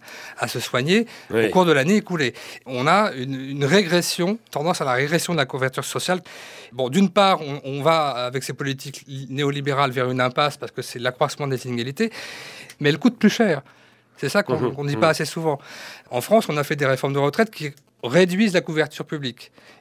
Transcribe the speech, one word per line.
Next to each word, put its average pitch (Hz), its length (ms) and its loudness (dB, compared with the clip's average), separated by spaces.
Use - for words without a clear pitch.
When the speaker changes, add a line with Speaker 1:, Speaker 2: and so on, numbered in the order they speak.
Speaker 1:
à - 80 -4
se 120 140 -4
soigner 175 460 0
Speaker 2:
Oui. 220 160 4
Speaker 1:
au 202 40 2
cours 185 140 6
de 165 80 6
l'année 147 240 4
écoulée. 160 380 -2
On 127 220 -2
a 196 280 4
une, 135 200 -6
une 139 300 -4
régression, 175 760 2
tendance 160 280 -2
à 160 40 -2
la 131 80 0
régression 151 400 0
de 165 60 -2
la 139 60 2
couverture 131 400 -4
sociale. 180 380 -4
Bon, 123 160 -2
d'une 180 220 4
part, 190 320 4
on, 143 220 -8
on 139 180 -6
va, 156 280 2
avec 123 340 -4
ces 156 100 -8
politiques 139 540 -8
li-, 135 200 -12
néolibérales, 139 600 0
vers 127 180 0
une 127 120 0
impasse 135 360 0
parce 117 160 -10
que 131 100 -8
c'est - 180 -10
l'accroissement 139 480 -2
des 127 180 -4
inégalités. 127 460 -2
Mais 147 120 2
elle 147 80 2
coûte 233 200 2
plus 214 100 8
cher. 196 340 2
C'est 139 120 -6
ça 202 160 2
qu'on, 156 140 0
Speaker 2:
Mhm. 151 160 0
Speaker 1:
qu'on 143 100 -6
ne 147 40 -4
dit 143 60 -2
Speaker 2:
Mhm. - 60 -2
Speaker 1:
pas 165 80 6
assez 156 160 2
souvent. 151 340 -2
En 123 100 -2
France, 214 280 4
on 151 80 -2
a 147 60 2
fait 151 140 -2
des 143 100 2
réformes 135 260 0
de 143 60 -2
retraite 147 320 2
qui 147 220 -10
réduisent 180 500 4
la 170 80 2
couverture 156 420 -4
publique. 139 480 -10